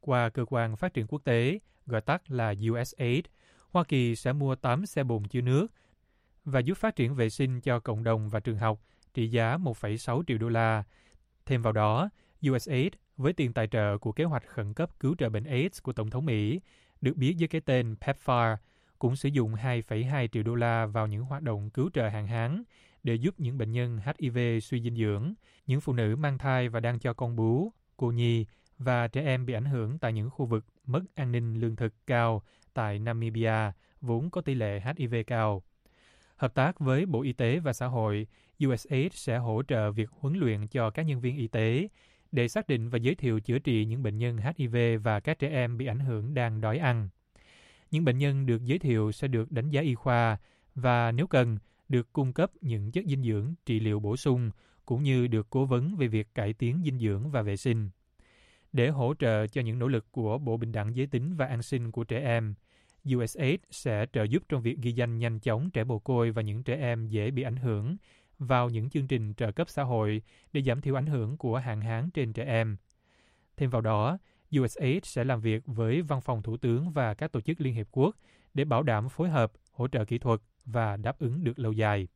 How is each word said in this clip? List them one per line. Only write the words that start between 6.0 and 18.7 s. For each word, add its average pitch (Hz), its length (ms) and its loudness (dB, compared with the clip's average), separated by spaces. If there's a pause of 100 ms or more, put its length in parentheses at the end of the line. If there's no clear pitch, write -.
và 135 160 0
giúp 131 180 0
phát 220 180 0
triển 131 180 2
vệ 117 160 2
sinh 127 300 0
cho 120 200 2
cộng 110 240 -4
đồng 110 240 2
và 107 120 -2
trường 110 180 -2
học 110 220 0 (340)
trị 117 140 0
giá 117 280 2
một 156 200 -2
phẩy 107 220 -4
sáu 123 280 -2
triệu 120 120 0
đô 113 100 -2
la. 113 360 2 (640)
Thêm 127 160 2
vào 113 100 2
đó, 107 360 2 (340)
U 131 160 2
S - 100 -8
aid 139 240 0 (240)
với 139 160 0
tiền 131 200 0
tài 113 140 0
trợ 104 320 0
của 110 140 -4
kế 143 120 0
hoạch 151 220 -2
khẩn 107 280 -6
cấp 165 160 -2 (100)
cứu 139 180 2
trợ 123 100 0
bệnh 107 160 -2
aids 143 380 -2
của 131 100 -6
Tổng 110 180 -4
thống 131 160 -2
Mỹ, 113 340 0 (400)
được 135 160 0
biết 147 220 2
với 160 100 2
cái 160 120 -2
tên 120 400 0
pepfar, 120 560 2 (420)